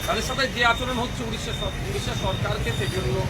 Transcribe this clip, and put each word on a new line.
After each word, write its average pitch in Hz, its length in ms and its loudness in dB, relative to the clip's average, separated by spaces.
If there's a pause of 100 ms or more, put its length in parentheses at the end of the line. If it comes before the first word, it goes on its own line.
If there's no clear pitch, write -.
তাদের 196 240 0
সাথে 262 140 0 (120)
যে 240 60 0 (100)
আচরণ 254 320 0
হচ্ছে 247 240 -4
উড়িষ্যা 220 320 -4
সর-, 196 180 -2 (100)
উড়িষ্যা 196 360 -2
সরকারকে 202 560 0
সেজন্য 190 360 0 (140)